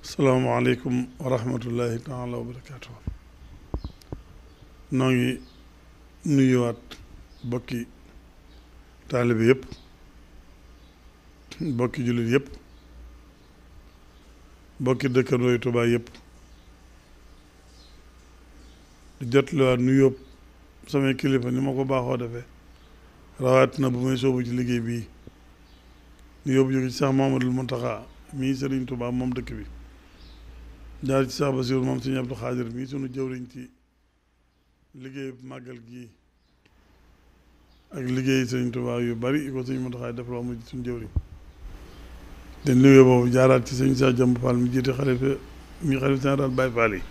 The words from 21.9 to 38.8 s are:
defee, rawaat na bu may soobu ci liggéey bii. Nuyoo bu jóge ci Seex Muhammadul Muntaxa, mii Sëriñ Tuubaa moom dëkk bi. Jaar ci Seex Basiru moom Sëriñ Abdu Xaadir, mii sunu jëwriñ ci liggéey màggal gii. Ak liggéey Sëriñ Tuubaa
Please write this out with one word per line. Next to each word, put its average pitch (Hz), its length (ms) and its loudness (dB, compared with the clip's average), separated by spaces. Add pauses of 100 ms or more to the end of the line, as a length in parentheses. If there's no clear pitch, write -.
defee, 120 280 -8 (960)
rawaat 131 380 4
na 135 120 2
bu 123 80 -2
may 131 180 0
soobu 127 280 0
ci 117 60 -8
liggéey 123 300 -2
bii. 117 240 -4 (1400)
Nuyoo 131 180 4
bu 131 80 0
jóge 131 180 0
ci 123 80 -10
Seex 139 140 2
Muhammadul 131 380 2
Muntaxa, 123 520 -4 (320)
mii 135 200 -2
Sëriñ 131 320 -4
Tuubaa 123 240 -6
moom 127 220 -2
dëkk 123 240 -8
bi. 104 80 -12 (1400)
Jaar 135 220 2
ci 127 120 -6
Seex 143 200 0
Basiru 131 280 0
moom 131 160 -2
Sëriñ 131 180 -4
Abdu 127 160 -6
Xaadir, 123 400 -6
mii 131 120 -8
sunu 135 220 -8
jëwriñ 127 420 -8
ci 127 200 -18 (1200)
liggéey 135 380 -12 (100)
màggal 127 360 -16 (100)
gii. 123 200 -18 (1900)
Ak 135 80 -8
liggéey 131 400 2
Sëriñ 123 280 -2
Tuubaa 120 280 -4